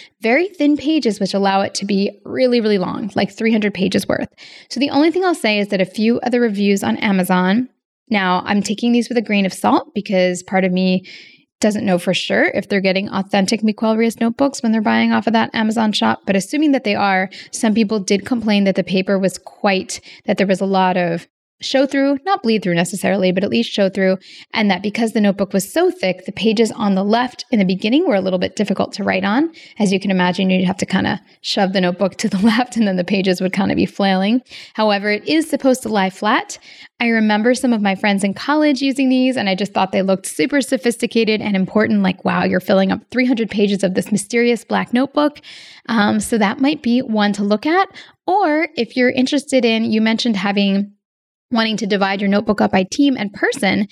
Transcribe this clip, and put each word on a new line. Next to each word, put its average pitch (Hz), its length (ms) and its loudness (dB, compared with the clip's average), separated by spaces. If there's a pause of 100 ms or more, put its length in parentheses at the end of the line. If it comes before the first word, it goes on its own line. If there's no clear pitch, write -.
(220)
very 277 280 2
thin 294 280 2
pages, 262 420 0
which 190 140 -2
allow 196 280 2
it - 140 -4
to - 100 -6
be 202 260 0 (140)
really, 247 360 2
really 208 160 2
long, 180 380 -6
like, 196 160 0
three 226 200 -2
hundred 208 220 0
pages 196 340 -4
worth. - 220 -4 (400)
So - 100 -8
the 285 120 0
only 311 180 2
thing 359 160 0
I'll 359 80 2
say 220 240 0
is 202 120 -2
that 196 120 0
a 185 40 0
few 220 340 0
other 240 220 0
reviews 202 420 2
on 226 140 -2
Amazon, 190 720 2 (380)
now, 185 380 0
I'm 202 160 0
taking 226 300 -2
these 233 180 2
with 240 80 -4
a 240 60 2
grain 202 240 0
of 185 40 -4
salt - 440 0
because 185 480 0
part 190 200 0
of 185 80 0
me 185 360 0 (520)
doesn't 214 280 0
know 180 100 2
for 175 160 -2
sure 202 400 0
if - 160 -4
they're 202 100 0
getting 190 300 0
authentic 196 520 0
Miquellrius 220 600 0
notebooks 269 400 -2
when 226 100 0
they're 220 80 2
buying 226 320 2
off 226 140 0
of 226 80 2
that 226 220 2
Amazon 220 360 0
shop. 226 360 0
But 196 80 0
assuming 285 380 0
that 262 100 0
they 202 100 -2
are, 196 380 0 (180)
some 220 240 0
people 220 260 0
did 196 240 0
complain 208 420 0
that 190 100 2
the 190 80 0
paper 190 340 0
was 190 220 -2
quite, - 600 -4 (260)
that - 100 0
there 202 80 2
was 190 160 0
a 190 60 0
lot 185 300 2
of 170 300 -2 (340)
show 277 240 0
through, 277 400 0
not 392 180 0
bleed 220 180 2
through 175 140 0
necessarily, 185 560 0
but 185 100 -2
at 202 80 -2
least 233 220 -2
show 196 180 0
through, 190 280 0 (360)
and 214 160 0
that 185 140 -2
because 220 300 -2
the 220 80 2
notebook 196 320 0
was 190 180 -2
so 349 180 2
thick, 185 360 -4
the - 80 -8
pages 220 400 2
on 202 220 0
the 185 80 0
left 226 460 -2
in 220 100 2
the 190 60 4
beginning 214 400 2
were 262 100 2
a 190 60 2
little 185 160 0
bit 185 200 -4
difficult 202 340 -2
to 202 140 -8
write 190 180 0
on. 240 260 0 (300)
As 196 140 2
you 190 60 0
can 196 120 -2
imagine, 185 380 0
you'd 185 160 2
have 185 120 0
to - 80 -4
kinda - 360 -2 (180)
shove 190 320 -2
the 196 80 -2
notebook 180 360 -2
to - 120 -4
the 202 100 -2
<laughs> 185 80 0
left, 233 300 0
and 226 100 2
then 190 120 0
the 175 80 -2
pages 190 340 0
would 185 140 -2
kinda 196 200 0
be - 120 2
flailing. 196 560 0 (320)
However, 208 360 0
it 208 200 -2
is 311 200 0
supposed 254 340 0
to 220 60 -6
lie 196 200 0
flat. 214 500 -2 (400)
I 240 80 -2
remember 220 480 2
some 247 160 0
of 220 100 0
my 196 140 0
friends 202 300 0
in 196 80 -2
college 294 480 0
using 269 260 0
these, 254 300 2
and 226 100 -2
I 190 80 0
just 202 180 -4
thought 190 200 0
they 202 80 0
looked 190 240 0
super 285 340 -2
sophisticated 226 840 0
and 208 140 -2
important, 208 480 2
like, 185 220 -2
"Wow, 180 180 0
you're 185 160 0
filling 190 320 2
up 190 80 -2 (120)
three 254 140 0
hundred 226 240 0
pages 202 320 0
of 185 120 0
this - 180 -2
mysterious 233 540 0
black 190 280 -2
notebook." 294 460 0 (480)
Um, 214 320 0
so 226 180 -2
that 208 220 0
might 294 240 0
be 240 160 2
one 208 320 0
to 202 140 -4
look 214 200 0
at. 359 220 2 (400)
Or 339 480 0
if - 220 -6
you're 247 120 4
interested 262 540 0
in, 226 220 2
you 220 160 0
mentioned 220 340 0
having, 202 560 0 (600)
wanting 220 260 0
to 226 80 -6
divide 196 340 0
your 202 100 0
notebook 202 300 0
up 208 120 0
by 196 120 2
team 285 320 2
and 202 160 -6
person. 208 600 -2